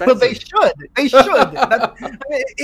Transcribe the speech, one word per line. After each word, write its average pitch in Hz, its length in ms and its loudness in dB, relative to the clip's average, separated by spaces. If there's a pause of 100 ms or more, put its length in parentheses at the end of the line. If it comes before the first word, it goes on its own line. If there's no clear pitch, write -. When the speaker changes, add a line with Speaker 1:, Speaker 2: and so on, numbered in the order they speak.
Speaker 1:
Well, 254 120 4
they 247 140 0
Speaker 2:
expensive. 359 460 -2
Speaker 1:
should. - 200 -20
They 277 100 0
should. 254 180 6
Speaker 2:
<laughs> 294 280 0
Speaker 1:
That's, 233 500 -2
I 226 140 -12 (140)
mean, 277 120 -4 (220)